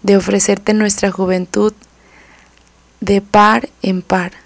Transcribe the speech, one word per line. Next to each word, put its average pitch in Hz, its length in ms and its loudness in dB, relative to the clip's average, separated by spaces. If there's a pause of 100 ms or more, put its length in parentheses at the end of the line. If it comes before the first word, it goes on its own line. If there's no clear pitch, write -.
de 202 140 2
ofrecerte 196 580 0
nuestra 208 380 0
juventud 185 600 -2 (1300)
de 196 200 0
par 208 480 2 (140)
en 185 200 -2
par. 185 300 -4 (140)